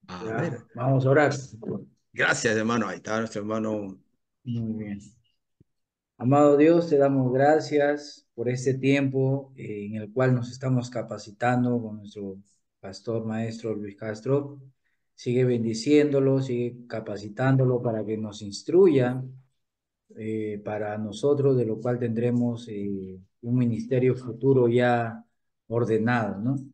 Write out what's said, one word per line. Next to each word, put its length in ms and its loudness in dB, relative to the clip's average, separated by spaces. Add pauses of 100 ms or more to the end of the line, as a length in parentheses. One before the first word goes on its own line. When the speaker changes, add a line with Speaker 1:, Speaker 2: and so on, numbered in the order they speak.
Speaker 1:
A 160 -12
Speaker 2:
Ya, 140 -4
Speaker 1:
ver. 360 -4
Speaker 2:
vamos 320 2
a 40 4
orar. 240 6 (760)
Speaker 1:
Gracias, 460 0
hermano. 300 0
Ahí 100 -6
está 220 -4
nuestro 220 -6
hermano. 580 -4 (460)
Speaker 2:
Muy 280 -4 (120)
bien. 140 -8 (1160)
Amado 400 6
Dios, 320 6
te 80 4
damos 360 4
gracias 1000 2
por 140 -4
este 260 0
tiempo, 800 0
eh, 300 -10
en 80 -8
el 180 -8
cual 220 4
nos 160 -4
estamos 380 -2
capacitando 920 -2
con 160 -10
nuestro 400 -12 (420)
pastor 460 -8
maestro 500 -6
Luis 220 -10
Castro. 640 -4 (540)
Sigue 300 0
bendiciéndolo, 960 2
sigue 360 -4 (100)
capacitándolo 960 0
para 240 -2
que 120 -4
nos 240 -8
instruya, 840 2 (960)
eh, 480 -6
para 320 -6
nosotros, 600 0
de 80 0
lo 160 -4
cual 180 -2
tendremos, 680 -2
eh, 500 -8 (220)
un 160 -2
ministerio 580 2
futuro 540 2
ya 560 2 (420)
ordenado, 720 0
¿no? 180 -2 (160)